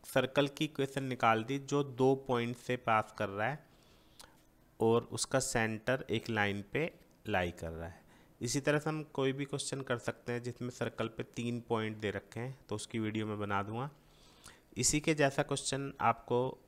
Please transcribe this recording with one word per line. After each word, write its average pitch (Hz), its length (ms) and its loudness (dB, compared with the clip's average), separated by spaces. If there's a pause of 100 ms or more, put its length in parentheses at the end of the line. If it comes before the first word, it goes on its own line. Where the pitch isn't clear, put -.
सर्कल 135 420 2
की 143 160 -2
इक्वेशन 135 400 -2
निकाल 117 400 4
दी 135 140 -2
जो 139 240 0
दो 131 320 4 (140)
पॉइंट 120 280 0
से - 200 -4
पास 110 420 2
कर 107 100 0
रहा 101 200 -2
है 147 160 -6 (1160)
और 113 320 6
उसका - 260 -2
सेंटर 120 720 0
एक 110 200 0
लाइन 101 420 2
पे 151 180 -2 (380)
लाई 92 220 2
कर 82 200 -8
रहा 82 180 -8
है। - 140 -16 (380)
इसी 120 200 0
तरह 147 180 2
से 151 120 -2
हम 156 120 -4 (120)
कोई 135 180 2
भी 139 120 -4
क्वेश्चन 135 360 -6
कर 127 180 -2
सकते - 340 -6
हैं 120 100 -2
जिसमें 123 280 -6
सर्कल 117 380 -4
पे - 140 -8 (140)
तीन 120 320 -2
पॉइंट 110 280 0
दे 107 140 -2
रखे 98 300 -8
हैं, 131 180 -8 (100)
तो 117 60 -4
उसकी 107 240 -6
वीडियो 107 280 -2
मैं 104 120 -4
बना 101 240 0
दूंगा। 113 280 -6 (840)
इसी 147 240 2
के 160 140 2
जैसा 147 280 4
क्वेश्चन 139 580 -4
आपको 120 680 2